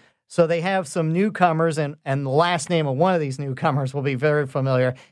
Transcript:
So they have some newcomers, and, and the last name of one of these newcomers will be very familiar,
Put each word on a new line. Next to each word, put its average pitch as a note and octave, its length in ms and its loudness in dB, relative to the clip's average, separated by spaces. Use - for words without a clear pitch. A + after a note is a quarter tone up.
So - 180 2
they E3+ 140 0
have F#3 300 -2
some D#3+ 240 -2
newcomers, E3 640 2
and, D3 260 -2
and C#3 220 -2
the C3+ 60 -4
last E3+ 380 2
name E3 160 0
of C3+ 120 -2
one F3+ 180 2
of E3 60 0
these C#3 180 -6
newcomers C#3 540 -2
will C#3 80 -4
be C3+ 140 -2
very D3 300 2
familiar, C3 500 0